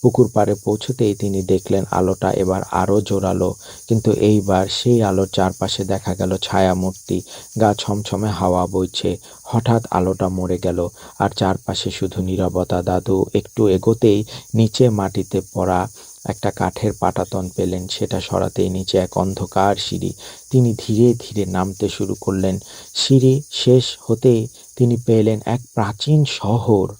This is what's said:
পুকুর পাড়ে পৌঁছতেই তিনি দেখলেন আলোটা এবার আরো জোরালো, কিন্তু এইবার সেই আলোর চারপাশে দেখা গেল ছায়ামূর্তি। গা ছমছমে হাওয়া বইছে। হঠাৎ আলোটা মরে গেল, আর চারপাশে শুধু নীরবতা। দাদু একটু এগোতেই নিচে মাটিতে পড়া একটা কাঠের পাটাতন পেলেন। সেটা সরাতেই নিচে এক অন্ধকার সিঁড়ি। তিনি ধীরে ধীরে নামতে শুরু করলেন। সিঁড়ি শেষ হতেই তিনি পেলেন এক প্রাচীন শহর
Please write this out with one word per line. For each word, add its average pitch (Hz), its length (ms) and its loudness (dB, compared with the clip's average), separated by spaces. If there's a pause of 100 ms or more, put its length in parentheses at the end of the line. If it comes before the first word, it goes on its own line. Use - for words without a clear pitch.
পুকুর 123 320 4
পাড়ে 104 220 2
পৌঁছতেই 104 600 -2
তিনি 98 260 -4
দেখলেন 92 500 0
আলোটা 92 400 0
এবার 92 300 0 (100)
আরো 98 300 2
জোরালো, 95 540 -2 (320)
কিন্তু 113 240 2
এইবার 98 560 2
সেই 120 360 2
আলোর 95 240 2
চারপাশে 95 580 -2
দেখা 95 300 -4
গেল 92 220 -2
ছায়ামূর্তি। 92 840 0 (400)
গা 107 120 4
ছমছমে 101 560 -4
হাওয়া 90 380 0
বইছে। 92 500 -4 (260)
হঠাৎ 117 480 0
আলোটা 92 360 0
মরে 92 360 -2
গেল, 87 240 -2 (320)
আর 98 100 2
চারপাশে - 640 -4
শুধু 92 300 -6
নীরবতা। 90 600 -2
দাদু 92 520 0
একটু 104 340 0
এগোতেই 104 580 2 (280)
নিচে 113 360 4
মাটিতে 98 520 -2 (120)
পড়া 92 340 0 (380)
একটা 101 260 -4
কাঠের 98 480 -4
পাটাতন 92 560 -2
পেলেন। 92 320 -4
সেটা 98 340 -6
সরাতেই 95 480 -2
নিচে 92 280 -2
এক 92 200 0
অন্ধকার 95 580 0
সিঁড়ি। 92 380 -6 (380)
তিনি 123 220 4
ধীরে 117 400 4
ধীরে 107 320 -4
নামতে 95 440 -2
শুরু 98 320 -4
করলেন। 95 380 -2 (360)
সিঁড়ি 131 460 4 (100)
শেষ - 500 2
হতেই 117 460 2 (280)
তিনি 120 220 2
পেলেন 110 480 2
এক 120 160 -2 (120)
প্রাচীন 127 520 2
শহর 104 760 0